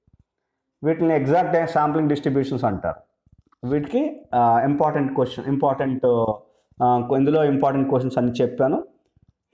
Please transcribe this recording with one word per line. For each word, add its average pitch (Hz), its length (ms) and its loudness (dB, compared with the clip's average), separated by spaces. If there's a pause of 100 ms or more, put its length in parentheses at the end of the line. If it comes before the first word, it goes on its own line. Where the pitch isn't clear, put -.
(880)
వీటిని 165 340 0
exact 165 360 2 (200)
sampling 151 360 0
distributions 135 580 -2
అంటారు. 90 300 -6 (720)
వీటికి, 151 300 -2 (360)
ఆ, 180 40 4 (260)
important 147 480 0
question, 127 380 -2
important, 135 520 -2 (760)
ఆ, 123 40 4 (340)
ఇందులో 151 220 2 (120)
important 135 360 0
questions 131 300 -2
అన్ని 120 220 0
చెప్పాను. 139 360 0 (760)